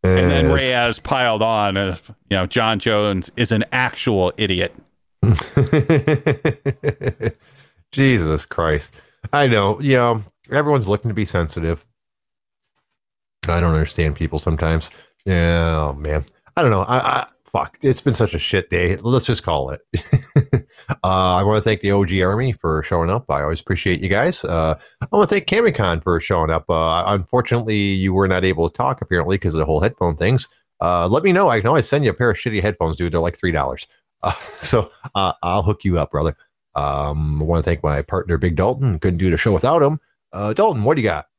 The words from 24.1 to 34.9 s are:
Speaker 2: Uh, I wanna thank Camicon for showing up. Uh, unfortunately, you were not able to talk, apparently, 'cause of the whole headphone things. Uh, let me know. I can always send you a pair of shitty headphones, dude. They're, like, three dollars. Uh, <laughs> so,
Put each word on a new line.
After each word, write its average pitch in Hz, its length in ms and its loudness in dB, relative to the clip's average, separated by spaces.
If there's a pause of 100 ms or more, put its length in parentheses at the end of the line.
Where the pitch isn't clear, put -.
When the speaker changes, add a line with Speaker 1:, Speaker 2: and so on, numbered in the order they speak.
Speaker 2:
Uh, 82 300 0 (260)
I - 120 -8
wanna 202 160 4
thank 202 180 0
Camicon 120 560 0
for 85 180 0
showing 80 300 0
up. 80 180 -2
Uh, 82 380 0
unfortunately, 110 680 -2
you 95 360 0
were 98 160 2
not 92 160 2
able 85 240 2
to - 80 -6
talk, 131 240 -2
apparently, 90 380 0
'cause 80 160 -2
of 80 60 0
the 78 40 2
whole 78 160 2
headphone 90 360 0
things. 107 320 0 (320)
Uh, 87 280 0
let 135 140 2
me 190 100 2
know. 185 160 2
I 117 120 2
can 104 80 -2
always 151 200 2
send 143 160 0
you 110 60 2
a - 40 -4
pair 120 160 0
of 98 60 -2
shitty 107 240 -4
headphones, 85 360 -2
dude. 87 160 -2
They're, 85 80 2
like, 85 180 -2
three 90 140 0
dollars. 67 340 -4 (360)
Uh, 85 100 -2
<laughs> - 240 -12
so, - 340 0 (240)